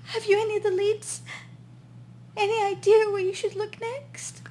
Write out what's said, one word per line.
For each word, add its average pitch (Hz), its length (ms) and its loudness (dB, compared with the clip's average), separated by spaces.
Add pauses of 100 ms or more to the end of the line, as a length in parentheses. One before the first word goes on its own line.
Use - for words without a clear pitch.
Have 440 200 -6
you 403 140 6
any 427 200 0
other 415 100 2
leads? 403 520 -2 (1120)
Any 427 280 2
idea 403 460 6
where 403 100 0
you 381 140 0
should 381 220 -4
look 415 240 -6
next? - 720 -10